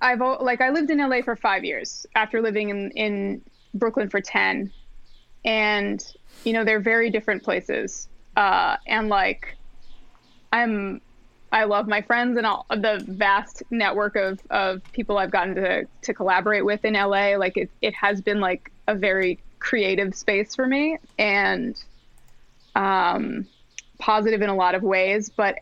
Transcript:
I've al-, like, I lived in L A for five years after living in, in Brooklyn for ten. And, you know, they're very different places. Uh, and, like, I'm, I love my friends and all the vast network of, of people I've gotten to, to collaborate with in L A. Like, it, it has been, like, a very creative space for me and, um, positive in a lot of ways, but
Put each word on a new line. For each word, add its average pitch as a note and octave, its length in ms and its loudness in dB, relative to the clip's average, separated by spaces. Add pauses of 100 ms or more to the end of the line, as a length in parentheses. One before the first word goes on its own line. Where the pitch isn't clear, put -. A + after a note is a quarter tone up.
I've B3 180 2
al-, C4 240 0
like, B3 180 0
I C4 100 4
lived D4+ 180 2
in D4+ 100 2
L C4+ 140 2
A B3 80 2
for A#3+ 140 -4
five G3 280 0
years - 520 -8
after A3 260 0
living G#3+ 280 0
in, G3+ 220 -4
in G3+ 500 -2 (340)
Brooklyn A3 340 0
for G3+ 100 0
ten. F#3+ 520 -2 (760)
And, G#3 580 0 (400)
you A3+ 100 0
know, A3+ 120 2
they're A3 140 4
very A3+ 320 2
different G#3+ 320 -2
places. - 640 -4 (280)
Uh, F#3 420 4 (100)
and, A3 220 0
like, G3 460 0 (960)
I'm, A3 480 0 (520)
I A3 140 4
love G#3 220 2
my G#3 140 0
friends A#3+ 360 0
and A3+ 100 0
all - 240 -2
the G#3+ 360 0
vast G3 600 0
network G#3 460 0
of, G3 240 -2 (100)
of F#3+ 320 0 (100)
people G#3 280 -2
I've F#3 120 -2
gotten F#3 220 0
to, F3+ 320 0 (160)
to - 140 -4
collaborate F#3+ 500 2
with G#3 180 0
in G#3+ 120 0
L G3 180 2
A. G3+ 240 2
Like, F#3 200 0
it, F#3 120 -2 (140)
it G#3+ 100 -2
has G3+ 280 0
been, G#3 180 0
like, F#3 320 -2 (160)
a G#3+ 80 2
very F#3+ 420 0 (220)
creative G3 560 0
space G#3 400 -2
for C4 100 0
me C#4+ 320 0 (220)
and, G3 600 0 (960)
um, F#3+ 720 0 (540)
positive G#3+ 440 2
in G#3 60 2
a G3 60 0
lot F3+ 200 2
of F#3 80 -2
ways, G3 440 2
but G3 340 0